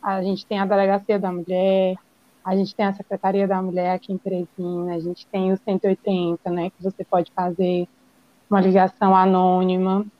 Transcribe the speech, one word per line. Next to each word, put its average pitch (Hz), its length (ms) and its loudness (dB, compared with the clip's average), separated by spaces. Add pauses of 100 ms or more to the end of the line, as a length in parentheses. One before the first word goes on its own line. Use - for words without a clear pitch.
a 190 180 -2
gente 190 240 -4
tem 202 140 -6
a 196 80 0
Delegacia 196 520 2
da 185 120 -2
Mulher, 185 640 0 (480)
a 185 120 -2
gente 196 180 -2
tem 208 120 0
a 196 80 0
Secretaria 196 520 -2
da 190 140 -2
Mulher 180 320 -2
aqui 185 200 -6
em 185 60 -4
Teresina, 175 760 -6
a 170 60 -4
gente 175 260 -10
tem 190 260 -2
o 190 60 0
cento 190 260 -4
e 202 40 2
oitenta, 180 600 -2
né, 175 200 -4
que - 120 -20
você 190 220 -6
pode 175 280 -2
fazer 180 540 -2 (640)
uma 202 120 2
ligação 190 540 4
anônima. 185 920 2 (140)